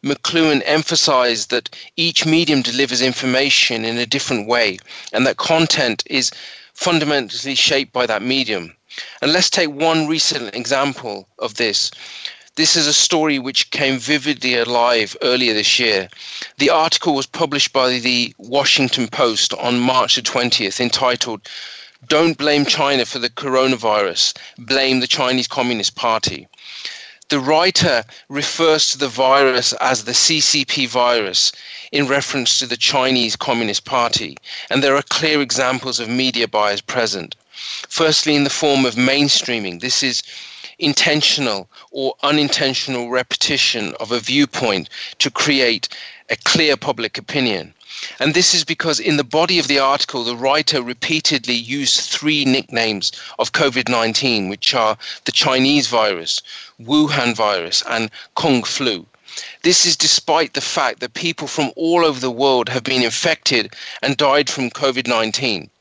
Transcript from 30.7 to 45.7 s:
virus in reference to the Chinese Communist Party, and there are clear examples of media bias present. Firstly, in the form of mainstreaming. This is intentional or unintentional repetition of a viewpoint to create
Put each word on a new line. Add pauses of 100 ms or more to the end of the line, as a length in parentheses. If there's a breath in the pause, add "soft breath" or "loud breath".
virus (400 loud breath)
in
reference
to
the
Chinese
Communist
Party, (360 loud breath)
and
there
are
clear
examples
of
media
bias
present. (520 loud breath)
Firstly,
in
the (140)
form
of
mainstreaming.
This
is (560 loud breath)
intentional (220 loud breath)
or
unintentional
repetition
of
a
viewpoint (300 loud breath)
to
create (400 loud breath)